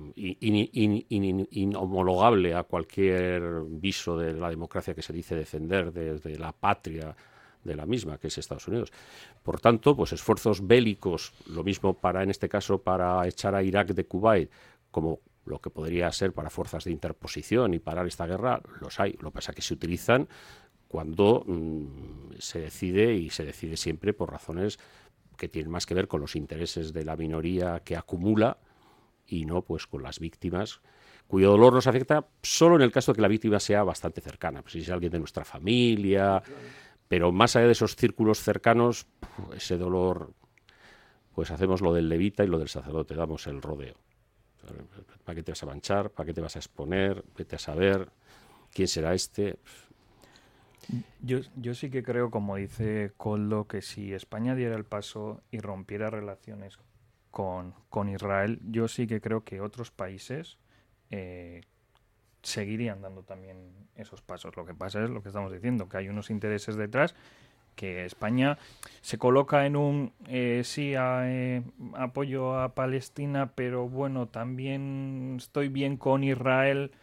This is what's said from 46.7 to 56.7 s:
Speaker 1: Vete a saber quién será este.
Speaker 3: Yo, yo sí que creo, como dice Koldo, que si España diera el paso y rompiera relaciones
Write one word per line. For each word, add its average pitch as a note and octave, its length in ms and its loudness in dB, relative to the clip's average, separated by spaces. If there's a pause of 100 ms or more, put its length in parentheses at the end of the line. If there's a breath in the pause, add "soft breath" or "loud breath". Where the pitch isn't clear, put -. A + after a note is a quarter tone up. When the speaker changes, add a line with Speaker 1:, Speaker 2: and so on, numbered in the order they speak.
Speaker 1:
Vete - 200 -10
a - 20 -8
saber F#2+ 520 2 (640 soft breath)
quién F#2 160 0
será E2 260 0
este. G2 440 -4 (1600 loud breath)
Speaker 3:
Yo, B2+ 160 -2 (180)
yo A#2+ 180 -8
sí C3+ 160 -10
que B2+ 120 -4
creo, A#2+ 280 -2
como G2+ 260 -4
dice G#2 600 -4
Koldo, G#2 500 -2
que G2+ 160 -8
si G2+ 300 -12
España A2 420 -6
diera A#2+ 220 -2
el G#2+ 80 -8
paso G#2+ 560 -10 (100)
y A2+ 100 -10
rompiera G#2 500 -8
relaciones G#2 680 -12 (520)